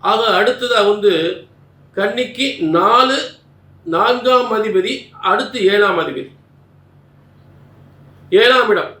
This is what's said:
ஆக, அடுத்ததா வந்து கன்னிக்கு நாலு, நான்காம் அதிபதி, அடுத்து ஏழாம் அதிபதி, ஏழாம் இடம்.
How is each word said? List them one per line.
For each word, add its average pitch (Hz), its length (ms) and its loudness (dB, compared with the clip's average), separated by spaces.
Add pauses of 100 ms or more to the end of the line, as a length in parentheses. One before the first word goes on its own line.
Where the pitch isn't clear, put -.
ஆக, 220 120 0 (180)
அடுத்ததா 240 400 0 (120)
வந்து 208 220 2 (840)
கன்னிக்கு 240 500 -4 (300)
நாலு, 247 400 2 (760)
நான்காம் 240 640 0
அதிபதி, 208 360 -2 (380)
அடுத்து - 280 -4 (140)
ஏழாம் 196 300 0
அதிபதி, 143 280 -10 (2000)
ஏழாம் 240 320 4
இடம். 175 260 -2